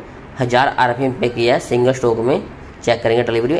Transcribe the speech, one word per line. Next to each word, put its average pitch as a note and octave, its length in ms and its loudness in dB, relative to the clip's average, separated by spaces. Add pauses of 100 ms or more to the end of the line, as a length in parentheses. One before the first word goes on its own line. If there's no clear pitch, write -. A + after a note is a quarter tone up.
(400)
हज़ार B2 300 2
आरपीएम B2+ 420 0
पे B2+ 160 -2
किया A#2 260 2
है D#3+ 60 0
single B2 320 2
stroke A#2 260 0
में। B2 240 0 (400)
Check - 200 0
करेंगे A#2 200 2
delivery A#2 380 0